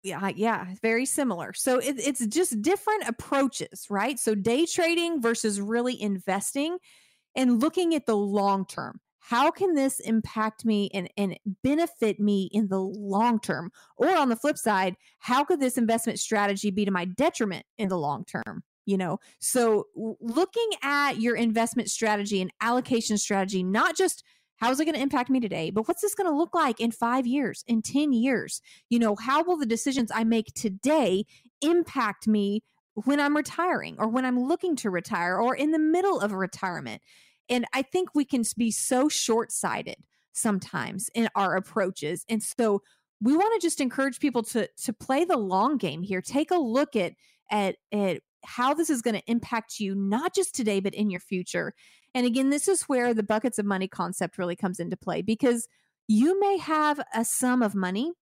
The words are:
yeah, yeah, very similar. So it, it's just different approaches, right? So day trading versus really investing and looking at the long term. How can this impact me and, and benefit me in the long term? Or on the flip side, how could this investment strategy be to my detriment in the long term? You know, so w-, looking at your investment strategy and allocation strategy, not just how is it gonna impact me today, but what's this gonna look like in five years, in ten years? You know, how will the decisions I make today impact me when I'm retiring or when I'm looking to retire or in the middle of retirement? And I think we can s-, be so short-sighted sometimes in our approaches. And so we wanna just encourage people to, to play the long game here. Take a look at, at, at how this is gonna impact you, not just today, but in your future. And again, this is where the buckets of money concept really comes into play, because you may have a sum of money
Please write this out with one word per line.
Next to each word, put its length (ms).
yeah, 340
yeah, 300
very 240
similar. 480
So 240
it, 200
it's 280
just 340
different 480
approaches, 800
right? 300
So 160
day 320
trading 560
versus 380
really 400
investing 760
and 280
looking 320
at 120
the 100
long 500
term. 340
How 300
can 240
this 260
impact 680
me 260
and, 240
and 220
benefit 580
me 320
in 160
the 120
long 600
term? 300
Or 180
on 140
the 80
flip 220
side, 380
how 240
could 160
this 180
investment 400
strategy 520
be 140
to 60
my 160
detriment 580
in 100
the 100
long 280
term? 360
You 140
know, 220
so 480
w-, 240
looking 480
at 360
your 160
investment 540
strategy 540
and 180
allocation 560
strategy, 460
not 340
just 260
how 120
is 80
it 60
gonna 140
impact 320
me 100
today, 300
but 180
what's 140
this 120
gonna 220
look 180
like 240
in 140
five 340
years, 400
in 140
ten 320
years? 480
You 80
know, 180
how 260
will 140
the 100
decisions 480
I 100
make 300
today 680
impact 680
me 340
when 280
I'm 160
retiring 600
or 80
when 200
I'm 120
looking 380
to 140
retire 500
or 160
in 160
the 60
middle 420
of 120
retirement? 680
And 260
I 80
think 320
we 100
can 160
s-, 140
be 160
so 380
short-sighted 880
sometimes 840
in 200
our 220
approaches. 720
And 140
so 400
we 160
wanna 240
just 200
encourage 400
people 240
to, 240
to 80
play 320
the 140
long 400
game 240
here. 200
Take 300
a 60
look 380
at, 180
at, 260
at 280
how 260
this 160
is 140
gonna 240
impact 540
you, 160
not 380
just 200
today, 260
but 140
in 160
your 100
future. 540
And 100
again, 240
this 180
is 140
where 300
the 120
buckets 340
of 80
money 220
concept 500
really 160
comes 240
into 180
play, 240
because 460
you 340
may 180
have 420
a 120
sum 360
of 140
money 480